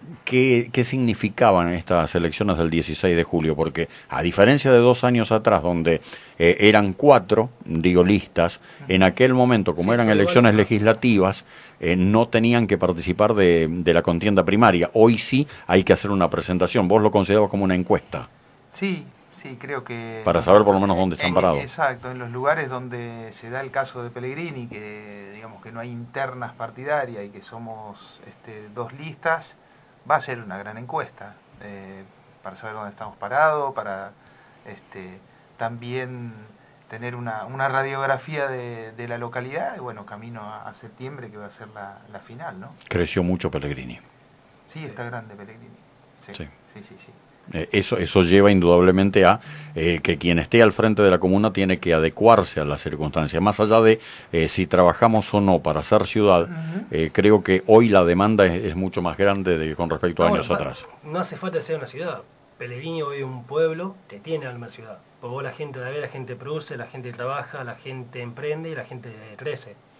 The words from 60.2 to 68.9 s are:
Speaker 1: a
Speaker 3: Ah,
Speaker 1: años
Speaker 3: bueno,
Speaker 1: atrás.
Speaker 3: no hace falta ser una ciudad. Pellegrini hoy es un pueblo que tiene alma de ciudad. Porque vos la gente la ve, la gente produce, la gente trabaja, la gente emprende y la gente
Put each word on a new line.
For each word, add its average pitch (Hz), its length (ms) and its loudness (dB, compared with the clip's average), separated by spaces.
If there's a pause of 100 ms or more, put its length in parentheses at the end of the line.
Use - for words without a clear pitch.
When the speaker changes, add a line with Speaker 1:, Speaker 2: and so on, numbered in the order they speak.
Speaker 1:
a 85 40 4
Speaker 3:
Ah, - 20 4
Speaker 1:
años - 180 -2
Speaker 3:
bueno, 85 160 -2
Speaker 1:
atrás. 65 200 -12 (200)
Speaker 3:
no 156 160 -8
hace 175 180 -10
falta 165 240 -6
ser 160 160 -8
una 139 100 -12
ciudad. 147 340 -12 (380)
Pellegrini 139 420 -10
hoy 143 180 -8
es 135 40 -8
un 127 220 -12
pueblo 160 500 -4 (120)
que - 120 -20
tiene 156 260 -8
alma 120 220 -14
de 110 60 -20
ciudad. 110 240 -20 (240)
Porque 123 120 -12
vos 139 100 -10
la 127 80 -10
gente 135 280 -14
la 127 100 -10
ve, 147 120 -10
la 139 60 -10
gente 127 280 -14
produce, 147 420 -12
la 120 80 -12
gente 123 280 -16
trabaja, 139 500 -10
la 120 120 -14
gente 131 460 -16
emprende 151 480 -10
y 156 60 -12
la 127 100 -12
gente 120 240 -18 (280)